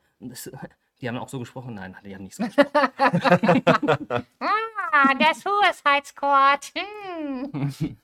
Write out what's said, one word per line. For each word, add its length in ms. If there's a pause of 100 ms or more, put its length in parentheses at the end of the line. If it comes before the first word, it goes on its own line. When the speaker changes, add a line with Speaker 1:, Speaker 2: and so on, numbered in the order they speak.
(200)
Speaker 1:
das, 300 (520)
die 60
haben 100
auch 100
so 100
gesprochen, 360
nein, 200 (100)
die 100
haben 100
nicht 120
so 80
gesprochen. 280
Speaker 2:
<laughs> 1500 (680)
Ah, 200
der 200
Suicide 680
Squad. 680
Hm. 1300